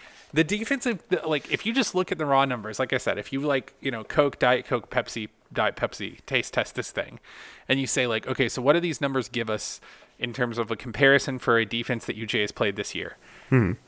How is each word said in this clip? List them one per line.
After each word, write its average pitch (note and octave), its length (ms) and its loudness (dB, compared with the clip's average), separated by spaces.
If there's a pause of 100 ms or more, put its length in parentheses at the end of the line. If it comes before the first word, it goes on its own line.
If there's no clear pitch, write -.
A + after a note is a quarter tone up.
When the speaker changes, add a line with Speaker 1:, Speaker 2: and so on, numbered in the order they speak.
(340)
Speaker 1:
The D#3+ 100 6
defensive, A3 640 -2
the, E3+ 180 2
like, D3+ 240 0
if - 140 -2
you A3+ 80 -2
just B3+ 220 0
look F3+ 180 0
at D#3+ 60 -4
the D#3 80 0
raw C#3 180 6
numbers, A2 340 -4
like B2+ 140 0
I C3 60 2
said, F2+ 180 0
if - 160 -8
you, C3+ 80 -2
like, C#3 400 -2
you C3+ 100 -2
know, A2+ 140 -6
Coke, C#3+ 340 2
Diet B2+ 280 2
Coke, - 240 -2
Pepsi, A2 380 -4 (220)
Diet G#2 260 0
Pepsi, - 500 -6
taste B2+ 260 -2
test - 220 0
this - 160 -6
thing, - 280 -6 (480)
and C3+ 140 2
you C3 60 -2
say, B2+ 200 0
like, A2+ 200 -2
"Okay, B2+ 240 0
so C3 100 -6
what C#3 140 6
do E3+ 60 4
these E3+ 200 -2
numbers C3+ 300 -2
give A2+ 180 -4
us - 320 -4 (380)
in A#2+ 160 -4
terms A#2+ 240 -2
of A2+ 120 -2
a A2 60 -2
comparison C3+ 600 4
for A#2+ 180 4
a A2+ 80 4
defense A#2 400 -4
that G#2 120 -4
U A2 100 -6
G A#2 120 -2
A - 40 2
has G#2 100 -2
played G2+ 240 0
this - 180 -6
year?" - 220 -6 (320)
Speaker 2:
Hmm. A2 240 4 (160)